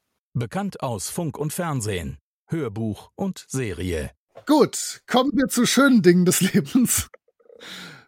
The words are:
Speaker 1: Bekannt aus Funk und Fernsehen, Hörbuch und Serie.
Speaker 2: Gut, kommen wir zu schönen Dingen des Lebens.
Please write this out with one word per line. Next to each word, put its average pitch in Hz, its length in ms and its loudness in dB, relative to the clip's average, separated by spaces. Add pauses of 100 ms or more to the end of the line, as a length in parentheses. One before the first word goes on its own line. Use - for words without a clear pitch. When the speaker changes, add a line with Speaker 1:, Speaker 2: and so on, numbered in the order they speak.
(340)
Speaker 1:
Bekannt 175 480 -6
aus 120 280 -6
Funk 165 280 -6
und 147 160 -6
Fernsehen, 104 640 -6 (300)
Hörbuch 113 680 -6
und 196 320 -6
Serie. 90 640 -4 (360)
Speaker 2:
Gut, - 640 2
kommen 262 280 0
wir 269 120 2
zu 240 180 0
schönen 254 360 6
Dingen 175 240 6
des 175 160 2
Lebens. - 680 0 (1000)